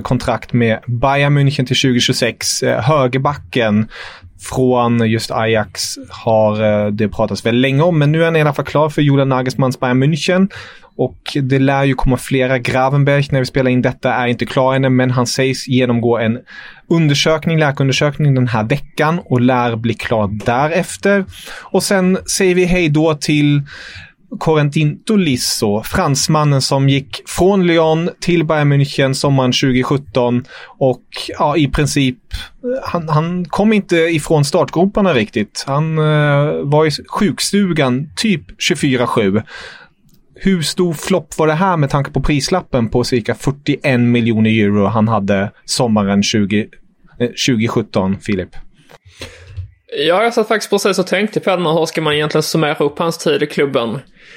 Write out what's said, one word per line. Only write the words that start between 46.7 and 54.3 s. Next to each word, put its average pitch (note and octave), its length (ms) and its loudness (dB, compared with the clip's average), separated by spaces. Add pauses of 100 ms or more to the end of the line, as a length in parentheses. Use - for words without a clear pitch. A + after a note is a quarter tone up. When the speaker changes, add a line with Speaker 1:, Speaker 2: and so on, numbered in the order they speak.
Speaker 1:
eh, A#2+ 140 -2
tjugosjutton, G#2+ 840 -2
Filip? G2 280 -4 (1500)
Speaker 2:
Ja, E3 240 2
jag A#3 120 0
satt A3 140 0
faktiskt A3 220 -2
precis G3+ 280 0
och F#3 80 0
tänkte G3+ 340 -2
på G3+ 160 -2
det. F3 60 -2
Hur D#3 240 0
ska - 160 -4
man D3+ 120 0
egentligen D3+ 280 0
summera D#3 320 0
upp D3 240 -2
hans E3+ 200 -2
tid D3 240 0
i D3 40 0
klubben? C3+ 420 0 (480)